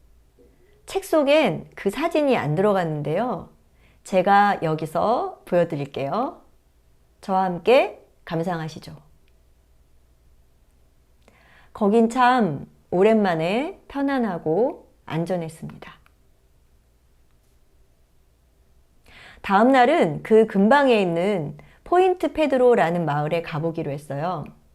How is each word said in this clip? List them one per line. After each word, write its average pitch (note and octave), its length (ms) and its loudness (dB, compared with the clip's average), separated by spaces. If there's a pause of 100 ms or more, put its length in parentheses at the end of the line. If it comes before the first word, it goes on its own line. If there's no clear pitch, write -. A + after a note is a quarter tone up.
(840)
책 G4 200 -8
속엔 C#4+ 680 0
그 - 160 -4
사진이 D4 440 0
안 D3 200 -2
들어갔는데요. F3 920 -2 (540)
제가 G3+ 600 2
여기서 F3 800 -4
보여드릴게요. E3+ 960 -4 (800)
저와 F#3+ 220 -2
함께 G#3+ 600 0 (220)
감상하시죠. E3 720 -8 (2750)
거긴 A3+ 360 2
참 A#3+ 560 2 (240)
오랜만에 G#3 1000 0
편안하고 A#3+ 1000 -4 (180)
안전했습니다. E3 880 -8 (3500)
다음 G#3 300 4
날은 B3 520 2
그 A3 240 4
근방에 A3+ 520 4
있는 E3+ 580 -2 (260)
포인트 F4+ 500 0
페드로라는 A#3+ 720 2
마을에 D3+ 380 -2
가보기로 D#3+ 480 -6
했어요. C#3+ 520 -8 (320)